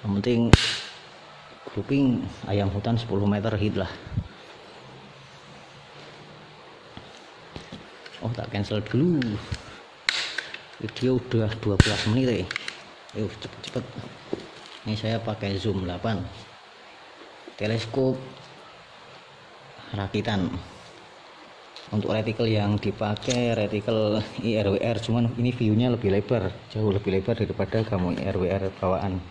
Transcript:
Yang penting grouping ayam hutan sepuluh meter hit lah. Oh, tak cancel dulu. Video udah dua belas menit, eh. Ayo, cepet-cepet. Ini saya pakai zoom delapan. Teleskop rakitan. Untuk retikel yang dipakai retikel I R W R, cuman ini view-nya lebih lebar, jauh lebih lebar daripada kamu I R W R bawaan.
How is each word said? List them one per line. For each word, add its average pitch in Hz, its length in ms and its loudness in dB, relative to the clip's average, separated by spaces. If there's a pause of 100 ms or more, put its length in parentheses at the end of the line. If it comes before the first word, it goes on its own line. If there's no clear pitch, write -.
Yang 101 160 2
penting 117 320 8 (1200)
grouping 131 480 4 (260)
ayam 101 220 4
hutan 113 320 2
sepuluh 98 260 2
meter 104 300 4
hit 101 180 4
lah. 92 140 0 (4000)
Oh, 113 100 -4
tak - 220 -6
cancel 104 320 0
dulu. 156 340 4 (1600)
Video 123 380 2
udah 113 320 2 (100)
dua 104 220 2
belas 104 320 -2
menit, 117 320 0
eh. - 20 -8 (680)
Ayo, 107 80 -2 (160)
cepet-cepet. - 440 -8 (1000)
Ini 107 100 -2
saya 110 240 0
pakai 104 380 -2
zoom 95 320 0
delapan. 90 320 0 (1400)
Teleskop 127 640 0 (1800)
rakitan. 101 560 0 (1400)
Untuk 104 240 0
retikel 110 400 2
yang 104 240 4
dipakai 110 800 0
retikel 107 640 2 (240)
I 110 160 4
R 101 100 4
W 98 60 4
R, 110 260 2
cuman 117 380 4
ini 123 160 2
view-nya 113 320 6
lebih 110 240 4
lebar, 101 400 2 (180)
jauh 110 220 2
lebih 98 240 2
lebar 110 240 2
daripada 98 420 2
kamu 92 380 2
I 90 80 0
R 98 100 0
W 92 60 4
R 95 320 2
bawaan. 92 540 0